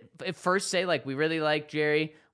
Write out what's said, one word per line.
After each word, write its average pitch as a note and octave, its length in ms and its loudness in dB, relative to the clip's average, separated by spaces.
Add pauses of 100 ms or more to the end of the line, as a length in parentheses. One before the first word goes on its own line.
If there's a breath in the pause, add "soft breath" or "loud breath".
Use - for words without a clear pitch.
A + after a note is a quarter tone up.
(200)
f-, E3 80 -8
at F#3 80 -6
first F#3 340 0
say, F#3 140 0
like, E3 200 0
"We C3+ 100 -4
really D#3+ 260 0
like D3+ 280 0
Jerry. D3+ 460 2 (200 soft breath)